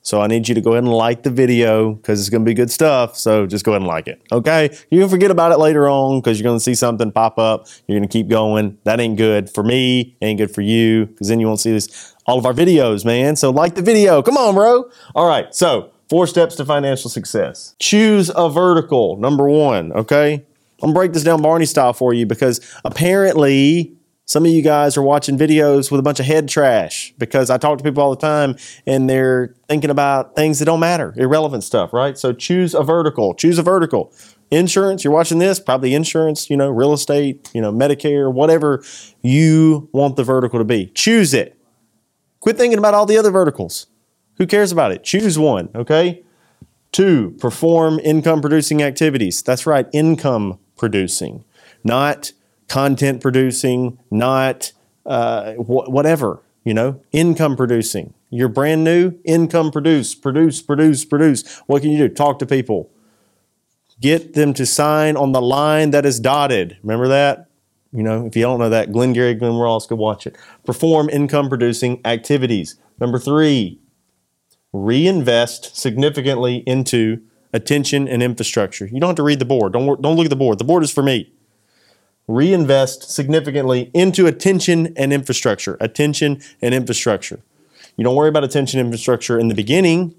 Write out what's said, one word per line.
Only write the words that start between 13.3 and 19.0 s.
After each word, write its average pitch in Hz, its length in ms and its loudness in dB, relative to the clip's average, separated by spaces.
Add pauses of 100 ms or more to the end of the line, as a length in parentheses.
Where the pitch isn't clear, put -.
So 143 160 0
like 165 240 0
the 185 80 -4
video. 196 400 4
Come 254 140 2
on, 226 180 2
bro. 233 300 4 (320)
All 170 100 2
right, 151 260 0
so 139 340 0 (220)
four 170 200 2
steps 165 260 0
to 147 100 -8
financial 139 460 -2
success. - 680 -6
Choose 208 560 4
a 170 120 2
vertical, 151 680 2